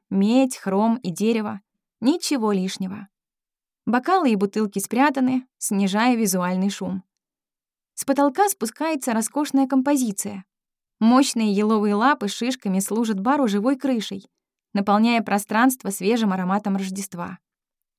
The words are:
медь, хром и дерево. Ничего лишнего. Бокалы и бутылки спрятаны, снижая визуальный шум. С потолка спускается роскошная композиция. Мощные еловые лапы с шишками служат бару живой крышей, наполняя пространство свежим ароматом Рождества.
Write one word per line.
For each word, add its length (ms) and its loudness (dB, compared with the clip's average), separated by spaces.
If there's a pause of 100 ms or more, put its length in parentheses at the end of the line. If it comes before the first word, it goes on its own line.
медь, 480 2
хром 400 0
и 120 -8
дерево. 520 -2 (380)
Ничего 520 0
лишнего. 580 -4 (760)
Бокалы 460 2
и 40 2
бутылки 440 -2
спрятаны, 640 0 (120)
снижая 580 0
визуальный 540 0
шум. 340 -8 (920)
С 100 -10
потолка 420 2
спускается 640 -4
роскошная 540 0
композиция. 800 0 (540)
Мощные 520 4
еловые 440 2
лапы 340 0
с 20 -8
шишками 480 -4
служат 400 -2
бару 280 0
живой 280 0
крышей, 540 -4 (440)
наполняя 480 2
пространство 680 0
свежим 420 0
ароматом 460 -2
Рождества. 640 -8 (600)